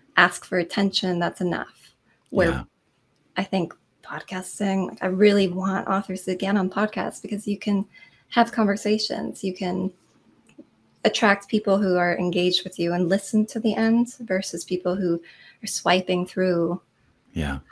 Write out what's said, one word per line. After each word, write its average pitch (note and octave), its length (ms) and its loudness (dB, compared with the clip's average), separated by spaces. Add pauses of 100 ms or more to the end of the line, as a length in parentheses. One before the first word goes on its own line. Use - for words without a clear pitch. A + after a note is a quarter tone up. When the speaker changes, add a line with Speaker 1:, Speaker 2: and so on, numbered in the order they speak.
(160)
Speaker 1:
ask F3+ 300 4
for F#3 140 -2
attention, F#3 580 0
that's F3 240 -2
enough. - 540 -6 (340)
Where - 220 2
Speaker 2:
Yeah. B1 120 -4 (720)
Speaker 1:
I F#3+ 80 -2
think F#3 300 -2 (300)
podcasting, F#3+ 840 -2
like, - 140 -10
I - 40 0
really G3 400 6
want F#3 400 -2
authors F#3+ 360 -2
to F#3 120 -2
get G3 200 0
on F#3+ 140 2
podcasts G#3 520 -2
because - 260 -8
you G#3 100 -2
can G3+ 280 0 (440)
have A3+ 220 2
conversations, G#3+ 920 -2
you F#3+ 100 -4
can F#3 380 -4 (1120)
attract G#3 440 2
people G#3 300 2
who F#3+ 200 2
are F3 200 2
engaged F3+ 460 0
with - 140 -12
you E3+ 160 0
and F3 160 0
listen G#3+ 380 2
to - 120 -8
the G#3+ 140 0
end A3+ 460 2
versus F#3+ 440 -4
people F3+ 320 -2
who F3 260 0 (420)
are G#3+ 40 -10
swiping F3+ 580 0
through F3 560 0 (520)
Speaker 2:
Yeah. C#2+ 260 -4 (120)